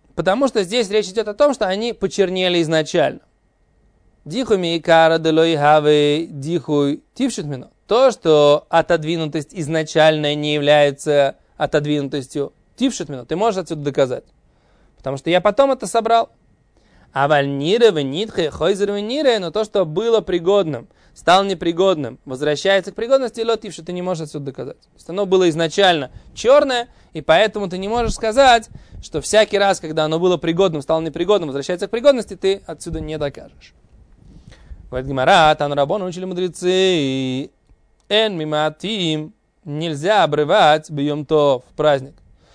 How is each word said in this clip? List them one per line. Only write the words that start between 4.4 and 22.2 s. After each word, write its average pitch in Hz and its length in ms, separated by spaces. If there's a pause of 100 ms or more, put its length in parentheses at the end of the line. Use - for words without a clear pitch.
миикара 165 640
делой 160 360
хавы 147 720
дихуй 147 720 (120)
тившит 233 320
мино. 135 260 (160)
То, 247 240
что 151 560
отодвинутость 160 840
изначальная 156 840
не 147 180
является 143 840 (200)
отодвинутостью 147 960 (220)
тившит 233 340
мино, 131 140
ты 156 120
можешь 190 260
отсюда 151 220
доказать. 131 400 (720)
Потому 135 200
что 165 120
я 175 120
потом 208 300
это 262 140
собрал. 226 440 (840)
А 135 140
вальнире, 147 640
венитхе, 160 580
хойзер, 196 440
венире, 233 440
но 180 140
то, 214 120
что 208 220
было 214 360
пригодным, 175 680 (260)
стало 185 300
непригодным, 175 840